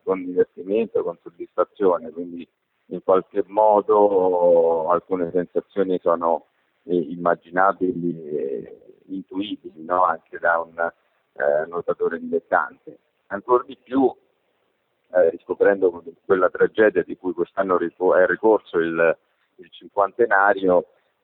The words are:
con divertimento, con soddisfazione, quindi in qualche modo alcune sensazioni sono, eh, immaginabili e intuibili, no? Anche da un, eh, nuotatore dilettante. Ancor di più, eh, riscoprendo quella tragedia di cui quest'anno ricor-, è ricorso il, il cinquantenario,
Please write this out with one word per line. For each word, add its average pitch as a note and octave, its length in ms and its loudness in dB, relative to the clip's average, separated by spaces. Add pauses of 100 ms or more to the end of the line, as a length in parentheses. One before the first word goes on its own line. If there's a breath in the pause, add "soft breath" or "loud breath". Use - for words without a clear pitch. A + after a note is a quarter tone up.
con F#2 200 -4
divertimento, F#2 800 -2
con F2 180 -8
soddisfazione, F2 880 -4
quindi E2+ 360 -12 (420)
in F2+ 140 -10
qualche F#2+ 460 0
modo F#2 1400 2
alcune F2 440 -2
sensazioni F2+ 680 -4
sono, E2+ 460 0 (380)
eh, E2+ 100 -4
immaginabili F2 1400 -2
e C2+ 440 -8 (260)
intuibili, F#2 760 -10
no? F2+ 200 0
Anche E2 340 -4
da E2+ 220 0
un, E2 180 -14
eh, D2+ 880 -4
nuotatore E2+ 540 -4
dilettante. E2 760 -4 (280)
Ancor A#2+ 380 -2
di C3+ 180 -18
più, B2+ 320 0 (960)
eh, F2 180 4
riscoprendo F#2 720 0 (200)
quella F#2 260 2
tragedia F#2 520 2
di - 140 -8
cui F2+ 160 -6
quest'anno F2+ 440 -2
ricor-, E2+ 420 0
è F#2 80 6
ricorso G2+ 520 0
il, E2 400 0 (380)
il F2 140 -20
cinquantenario, G2 1160 0 (380)